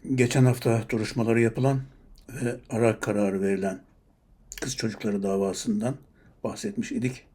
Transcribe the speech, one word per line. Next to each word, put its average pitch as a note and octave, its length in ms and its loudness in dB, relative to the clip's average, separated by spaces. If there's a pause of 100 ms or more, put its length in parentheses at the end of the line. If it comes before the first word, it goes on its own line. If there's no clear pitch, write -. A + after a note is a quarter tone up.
(140)
Geçen B2+ 300 4
hafta A#2+ 440 4
duruşmaları A2+ 520 0
yapılan C3 420 2 (460)
ve A#2+ 280 -4 (140)
ara A2+ 300 2
kararı G2+ 420 0
verilen F#2+ 380 0 (800)
kız - 160 -6
çocukları G#2 460 -2
davasından G2 720 -2 (480)
bahsetmiş G#2 480 -6
idik C3 320 -4 (100)